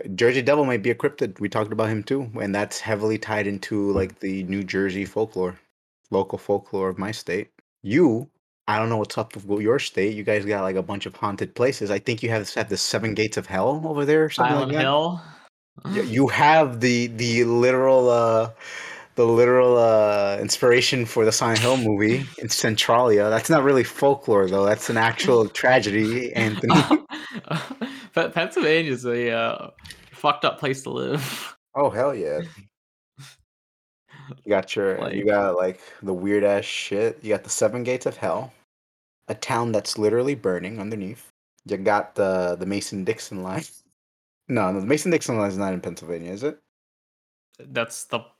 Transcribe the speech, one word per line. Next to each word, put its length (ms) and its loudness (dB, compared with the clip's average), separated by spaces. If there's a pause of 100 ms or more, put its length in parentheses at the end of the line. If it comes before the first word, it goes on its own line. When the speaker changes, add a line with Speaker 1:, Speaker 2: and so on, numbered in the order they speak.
(140)
Speaker 1:
Jersey 280 2
Devil 220 4
might 180 0
be 80 0
a 40 2
cryptid. 460 -4
We 80 -2
talked 240 -2
about 160 0
him, 140 -2
too, 280 -4 (100)
and 140 -4
that's 260 -4
heavily 380 -2
tied 280 -4
into, 460 -4
like, 280 -2
the 240 -6
New 200 -4
Jersey 400 -4
folklore, 540 -4 (520)
local 280 -2
folklore 500 -2
of 100 -6
my 140 -4
state. 380 -8 (320)
You, 460 2 (380)
I 120 0
don't 100 0
know 100 0
what's 180 -4
up 200 -6
with 260 -4
your 160 2
state. 380 -2
You 80 -10
guys 200 -2
got, 180 -2
like, 140 -2
a 60 -2
bunch 240 -8
of 100 -14
haunted 380 -6
places. 360 0
I 80 0
think 240 -4
you 80 -2
have, 240 -4
have 140 -4
the 80 -4
Seven 380 -2
Gates 220 -2
of 100 -6
Hell 400 0
over 180 -2
there 200 4
or 60 -2
something 260 0
Speaker 2:
Silent 160 -2
Speaker 1:
like 0 -
that. 160 0
Speaker 2:
Hill. 320 0 (720)
Speaker 1:
Y-, 80 0
you 260 2
have 520 4
the, 280 2
the 360 2
literal, 680 6
uh, 420 4 (640)
the 100 4
literal, 520 6
uh, 640 4
inspiration 680 2
for 180 0
the 80 4
Silent 280 0
Hill 180 4
movie 480 0 (120)
in 120 -10
Centralia. 800 4
That's 200 0
not 140 6
really 200 4
folklore, 640 2
though. 180 2
That's 240 0
an 80 -2
actual 500 2
Speaker 2:
<laughs> 20 -12
Speaker 1:
tragedy, 840 2
Anthony. 640 2
Speaker 2:
<laughs> 80 -10 (440)
Oh, 260 -8 (380)
Pe-, 160 0
Pennsylvania's 760 0
a, 260 -2
uh, 380 -4 (420)
fucked 320 -2
up 160 0
place 220 -4
to 80 -10
live. 720 -6
<laughs> 40 -20 (100)
Speaker 1:
Oh, 140 2
hell 240 0
yeah. 280 -4 (2000)
You 60 -6
got 260 -2
your, 220 0
Speaker 2:
Like 160 -6
Speaker 1:
you 100 -4
got, 320 2
like, 240 -2 (220)
the 120 -4
weird-ass 500 2
shit. 580 -4
You 80 -4
got 140 -2
the 60 -10
Seven 340 -2
Gates 220 -4
of 100 -6
Hell, 360 -6 (760)
a 60 -6
town 380 -4
that's 260 -2
literally 360 0
burning 460 -6
underneath. 480 -10 (380)
You 100 -4
got 380 0
the, 440 0
the 80 -6
Mason-Dixon 760 -6
line. 220 -8 (840)
No, 240 0
no, 80 -4
the 60 -6
Mason-Dixon 520 0
line 120 0
is 80 -6
not 140 -2
in 80 -6
Pennsylvania, 520 -10
is 100 -12
it? 160 -6 (1000)
Speaker 2:
That's 460 -8
the 160 -6 (200)